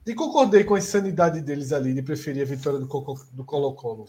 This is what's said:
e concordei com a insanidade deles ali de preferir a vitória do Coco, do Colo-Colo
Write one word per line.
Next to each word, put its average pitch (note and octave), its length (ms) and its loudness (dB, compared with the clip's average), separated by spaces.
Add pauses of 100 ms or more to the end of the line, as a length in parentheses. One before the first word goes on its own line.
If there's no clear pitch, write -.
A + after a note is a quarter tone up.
e A3+ 80 -4
concordei A3+ 500 4
com G#3 100 2
a G3 40 4
insanidade F3 640 2
deles C#3+ 320 -4
ali C3 220 0
de C3+ 80 -2
preferir C#3 400 -4
a C3+ 40 -2
vitória C#3 340 -2
do C3 80 -8
Coco, C3+ 260 -6 (180)
do C3 120 -12
Colo-Colo C3 640 -4